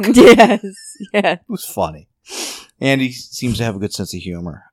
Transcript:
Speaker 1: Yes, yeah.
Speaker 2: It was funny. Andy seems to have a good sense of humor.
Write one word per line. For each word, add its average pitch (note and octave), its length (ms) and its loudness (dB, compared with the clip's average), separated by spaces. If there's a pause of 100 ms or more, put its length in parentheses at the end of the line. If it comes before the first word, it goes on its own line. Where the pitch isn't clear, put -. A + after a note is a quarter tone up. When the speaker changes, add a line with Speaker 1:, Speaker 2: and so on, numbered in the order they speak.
(140)
Speaker 1:
Yes, B3 500 8 (500)
yeah. G#3 200 0
Speaker 2:
It F3 140 -10
was G3+ 180 -12
funny. D#2 420 -8 (720)
Andy C3+ 320 0
seems B2 460 -8
to A#2 60 -4
have A2 120 -4
a G2 40 -10
good G2+ 140 -6
sense F#2+ 200 -8
of F2 80 -12
humor. F2 520 -12